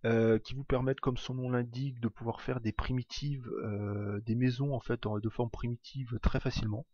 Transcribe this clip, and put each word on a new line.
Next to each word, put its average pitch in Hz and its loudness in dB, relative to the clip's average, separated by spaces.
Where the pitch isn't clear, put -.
euh, 113 6
qui - -4
vous 139 -6
permettent, 131 2
comme 127 2
son - -6
nom 127 -2
l'indique, 123 -2
de 117 2
pouvoir 117 -4
faire 127 -2
des 107 0
primitives, 131 -2
euh, 104 -2
des 113 2
maisons 127 2
en 123 -2
fait - -2
en, 107 0
de 107 0
forme 120 0
primitive 120 -6
très - 4
facilement. 113 -2